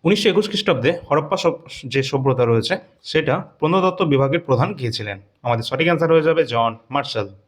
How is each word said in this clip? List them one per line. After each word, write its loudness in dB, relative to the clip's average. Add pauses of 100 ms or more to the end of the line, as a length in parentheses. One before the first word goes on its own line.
উনিশশো 2
একুশ 2
খ্রিস্টাব্দে 0 (120)
হরপ্পা 0
সভ-, -2 (180)
যে -2
সভ্যতা 0
রয়েছে 0 (240)
সেটা 0 (200)
প্রত্নতত্ত্ব 2
বিভাগের 2
প্রধান 0
কে -6
ছিলেন? -10 (220)
আমাদের -2
সঠিক -2
অ্যান্সার 2
হয়ে 6
যাবে 2
জন 0 (140)
মার্শাল। -4 (140)